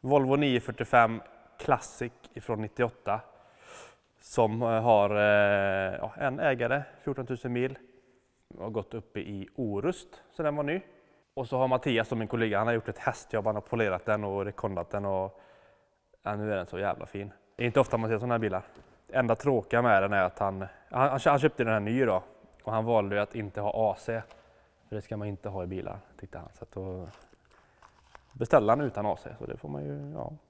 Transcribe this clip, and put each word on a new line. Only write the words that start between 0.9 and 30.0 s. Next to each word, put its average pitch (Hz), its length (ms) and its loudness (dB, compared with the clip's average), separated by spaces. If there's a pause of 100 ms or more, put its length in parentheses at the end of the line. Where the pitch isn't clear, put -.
Classic - 540 -2 (220)
ifrån 110 280 -6
nittioåtta. 110 580 -2 (1000)
Som, 113 420 2
eh, 117 60 0
har, 110 420 6
eh, 101 880 4
ja, - 180 -8
en 135 240 -2
ägare, 131 420 0 (220)
fjortontusen 131 480 -6
mil. 127 260 -2 (800)
Har 101 120 -8
gått 107 240 -6
uppe 107 260 -10
i 98 340 -10
Orust, 117 760 -4
så - 120 -10
den 147 140 0
var 147 60 -2
ny. 156 180 -2 (540)
Och 131 140 -6
så 127 100 -2
har 131 100 4
Mattias, 123 400 2
som 120 100 -2
min 110 100 -2
kollega, 113 300 2
han 110 80 2
har 117 80 2
gjort 113 140 -2
ett 101 100 -8
hästjobb. - 480 -4
Han 107 80 0
har 104 80 -6
polerat 104 420 0
den 107 200 0
och 98 200 -2
rekondat 98 460 -6
den. 101 140 -4
Och, 95 360 -2 (840)
ja, 104 140 -4
nu 107 160 -2
är 101 40 0
den 90 100 -4
så 87 120 -8
jävla 95 280 -4
fin. 101 260 -10 (240)
Det 117 60 -4
är 120 40 0
inte 120 140 4
ofta 123 160 2
man 113 140 0
ser 110 80 2
såna 123 160 0
här 117 40 0
bilar. 95 240 -2 (440)
Det - 100 -4
enda 120 180 4
tråkiga 120 480 2
med 110 200 6
den 98 100 0
är 98 100 4
att 90 160 0
han, 98 220 -2 (300)
han, 135 180 2
han 135 100 0
kö-, 151 120 4
han 143 80 6
köpte 131 260 2
den 113 80 2
här 110 80 2
ny 113 240 0
då. 95 180 2 (420)
Och 107 80 -6
han 110 120 0
valde 104 320 2
ju 101 60 2
att 104 120 -6
inte 104 260 -6
ha 101 140 -2
A 107 240 2
C. 113 240 -6 (680)
För - 80 -8
det 101 60 -6
ska - 140 -10
man 104 120 -6
inte 101 200 -8
ha 95 160 -6
i - 20 -8
bilar, 92 320 -8 (220)
tyckte 92 180 -16
han. 85 140 -16
Så - 120 -16
att - 80 -20
då 92 360 -10 (1200)
beställde 117 400 4
han 135 80 4
utan 110 260 -2
A 92 100 0
C. - 220 -16
Så - 80 -12
det - 100 -10
får - 120 -14
man 143 160 -8
ju, 143 280 -10